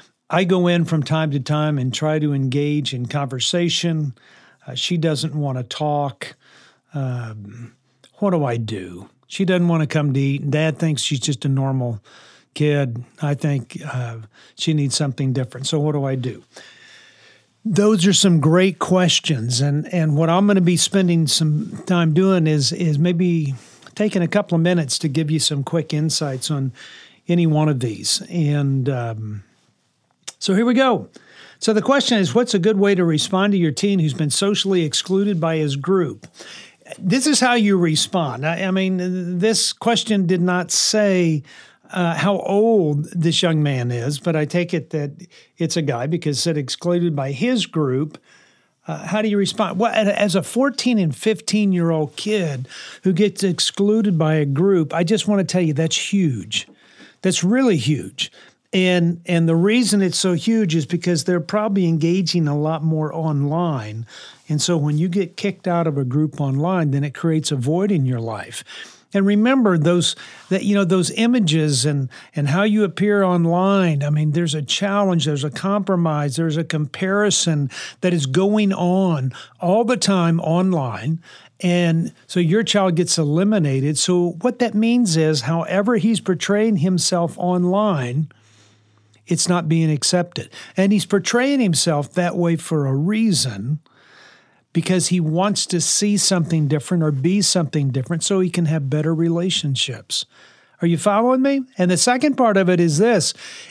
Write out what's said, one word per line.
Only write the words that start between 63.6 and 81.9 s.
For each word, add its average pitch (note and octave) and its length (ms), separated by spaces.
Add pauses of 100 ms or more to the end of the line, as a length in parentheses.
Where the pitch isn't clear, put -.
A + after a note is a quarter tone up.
And D3+ 140
so F3 160
when D3 200
you F3 120
get F3 260
kicked G3 320
out E3+ 200
of C#3+ 100
a C#3 80
group C#3+ 340
online, D3 520
then C#3 120
it D3 100
creates D#3+ 380
a D3 60
void D#3+ 340
in D#3 140
your B2+ 160
life. A2 420 (500)
And G3 120
remember G#3+ 520
those, E3 380 (320)
that, F#3 160
you G3+ 100
know, G3+ 120
those F3 320
images D#3+ 640
and, C#3 240 (260)
and C#3+ 140
how E3+ 160
you G#3+ 220
appear G3+ 380
online. F3 800
I D3 60
mean, D3+ 220
there's D#3+ 240
a D3+ 60
challenge, G3 640
there's C#3+ 180
a D3+ 60
compromise, E3+ 880
there's E3 180
a E3 80
comparison E3 1080 (300)
that F3+ 140
is D#3 120
going G3 460
on F3 640 (260)
all G3 240
the A3+ 140
time E3 420
online. D#3+ 800 (400)
And F3 540 (120)